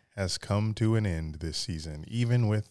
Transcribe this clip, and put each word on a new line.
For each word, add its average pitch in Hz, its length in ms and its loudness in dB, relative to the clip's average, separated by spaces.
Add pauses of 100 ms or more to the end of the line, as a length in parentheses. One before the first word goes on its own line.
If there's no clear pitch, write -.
(160)
has 95 220 -2
come 104 380 0
to 110 200 4
an 110 100 2
end 80 300 -2
this 78 220 -6
season. 78 500 -6
Even 120 400 2
with 107 240 2